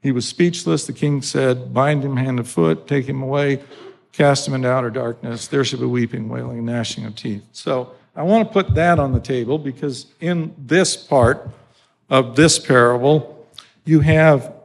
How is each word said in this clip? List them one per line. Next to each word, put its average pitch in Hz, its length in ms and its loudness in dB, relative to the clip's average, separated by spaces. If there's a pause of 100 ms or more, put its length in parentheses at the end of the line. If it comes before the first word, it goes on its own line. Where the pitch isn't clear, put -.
He 139 100 -2
was 143 140 -2
speechless. 170 600 -2
The - 60 -10
king 143 300 -2
said, 127 520 -2
Bind 139 300 0
him 139 140 -4
hand 127 220 -2
and 113 80 -6
foot, 160 380 0
take 139 200 -2
him 135 160 -6
away, 139 420 -2 (480)
cast 143 340 2
him 139 80 -4
into 127 160 -2
outer 127 200 0
darkness. 117 580 -8
There 139 160 0
shall 120 160 -4
be 127 60 -2
weeping, 120 420 -2
wailing, 123 300 -8
and 117 80 -8
gnashing 117 400 -6
of 107 100 -12
teeth." 104 280 -8 (100)
So 127 380 -6 (220)
I 147 100 -8
want 208 220 2
to - 60 -14
put 190 240 0
that 170 240 2
on 135 140 0
the 123 80 0
table 127 360 -4
because 139 500 -8 (120)
in 165 380 -4
this 156 400 0
part 127 520 2 (600)
of 120 260 0
this 156 240 4
parable, 123 880 2 (380)
you 156 160 6
have 156 500 4 (140)